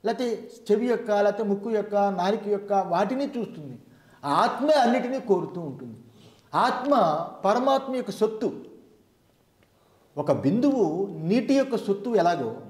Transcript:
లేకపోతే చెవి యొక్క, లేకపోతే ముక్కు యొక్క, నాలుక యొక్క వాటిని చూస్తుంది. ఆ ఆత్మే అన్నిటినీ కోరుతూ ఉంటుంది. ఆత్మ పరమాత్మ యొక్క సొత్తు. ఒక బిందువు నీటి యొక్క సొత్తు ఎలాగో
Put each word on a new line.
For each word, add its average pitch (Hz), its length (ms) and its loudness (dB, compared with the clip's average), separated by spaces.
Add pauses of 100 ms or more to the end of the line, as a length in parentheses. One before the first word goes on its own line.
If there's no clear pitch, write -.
లేకపోతే 233 240 -2 (440)
చెవి 214 160 2
యొక్క, 220 240 0
లేకపోతే 202 320 2
ముక్కు 202 260 -2
యొక్క, 208 260 -2
నాలుక 202 520 0
యొక్క 202 260 -2
వాటిని 196 520 0 (120)
చూస్తుంది. 151 380 -10 (480)
ఆ 143 100 -4
ఆత్మే 233 400 2
అన్నిటినీ 254 460 2
కోరుతూ 175 420 -2
ఉంటుంది. 123 360 -12 (580)
ఆత్మ 254 380 0 (520)
పరమాత్మ 262 500 2
యొక్క 233 160 -6
సొత్తు. 214 380 -2 (1700)
ఒక 147 140 0
బిందువు 226 540 4 (220)
నీటి 196 460 0
యొక్క 262 240 2
సొత్తు 202 320 -2
ఎలాగో 170 460 2 (140)